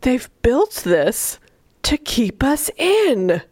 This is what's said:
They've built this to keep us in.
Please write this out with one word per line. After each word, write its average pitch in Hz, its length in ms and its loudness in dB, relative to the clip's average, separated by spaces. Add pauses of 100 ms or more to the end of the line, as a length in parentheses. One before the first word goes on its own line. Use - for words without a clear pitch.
They've 254 280 -2 (120)
built 285 420 0
this 175 560 0 (440)
to 294 140 0
keep - 460 -2
us 294 340 0
in. 302 640 2 (100)